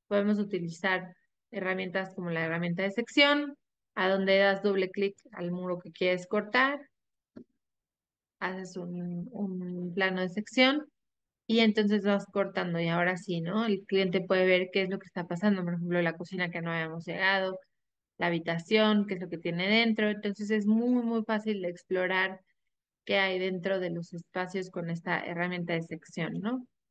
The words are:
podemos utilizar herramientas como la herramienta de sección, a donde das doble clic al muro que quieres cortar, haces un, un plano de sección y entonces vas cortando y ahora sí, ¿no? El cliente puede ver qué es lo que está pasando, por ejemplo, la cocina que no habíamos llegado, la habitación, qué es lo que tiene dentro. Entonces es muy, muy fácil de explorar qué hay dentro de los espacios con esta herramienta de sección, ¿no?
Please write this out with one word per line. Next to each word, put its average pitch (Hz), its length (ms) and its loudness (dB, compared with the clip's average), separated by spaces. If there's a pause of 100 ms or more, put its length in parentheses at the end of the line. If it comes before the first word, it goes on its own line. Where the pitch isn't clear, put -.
podemos 208 320 2
utilizar 175 720 -2 (380)
herramientas 190 640 -4
como 175 140 -6
la 165 160 0
herramienta 170 380 -2
de 196 80 0
sección, 285 680 2 (380)
a 190 120 2
donde 190 300 4
das 196 260 4
doble 196 260 2
clic 202 280 -4 (160)
al 175 180 -6
muro 180 280 -4
que 170 120 -16
quieres 180 360 0
cortar, 254 520 0 (1600)
haces 185 380 -6
un, 175 540 -8
un 180 640 -6
plano 185 280 0
de 185 80 -2
sección 254 560 2 (600)
y 226 140 4
entonces 214 460 4
vas 202 220 2
cortando 185 520 -2
y 165 80 0
ahora 175 300 2
sí, 170 240 -4
¿no? 202 240 0
El 196 200 0
cliente 190 360 2
puede 185 240 4
ver 185 260 4
qué 190 120 2
es 180 60 -2
lo 196 100 -4
que - 80 -18
está 175 200 -6
pasando, 185 380 2
por 175 100 -2
ejemplo, 175 260 0
la 165 140 0
cocina 175 340 -4
que 170 120 -6
no 165 100 -4
habíamos 165 340 -4
llegado, 190 540 0 (580)
la 175 100 0
habitación, 185 800 2
qué 196 80 -4
es 180 60 -6
lo 175 80 -8
que 170 80 -6
tiene 175 320 -2
dentro. 220 400 4
Entonces 208 420 -4
es 214 140 2
muy, 233 380 4
muy 226 200 0
fácil 214 380 -2
de 175 80 -2
explorar 185 720 -2 (640)
qué 196 140 2
hay 190 200 2
dentro 190 400 -2
de 175 120 -4
los 170 220 -8
espacios 185 580 -6
con 170 180 -6
esta 170 360 -2
herramienta 175 480 -4
de 165 100 0
sección, 165 580 -8
¿no? 247 260 -4 (240)